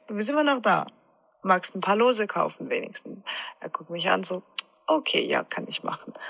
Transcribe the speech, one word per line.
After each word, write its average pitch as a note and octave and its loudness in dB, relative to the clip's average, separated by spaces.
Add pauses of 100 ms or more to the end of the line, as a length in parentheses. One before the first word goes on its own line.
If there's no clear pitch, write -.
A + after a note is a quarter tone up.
du G#3+ -8
bist G#3+ -2
immer D4 4
noch C#4+ 2
da. E3+ 2 (560)
Magst F#3 2
ein F#3+ -4
paar F#3+ 4
Lose A3 4
kaufen E3+ -2
wenigstens?“ - -6 (380)
Er E3 -10
guckt - -8
mich F3 -2
an, F#3+ 2
so, F#3 -4 (440)
„Okay, - 2
ja, - 0
kann - -6
ich - -6
machen.“ - -8 (160)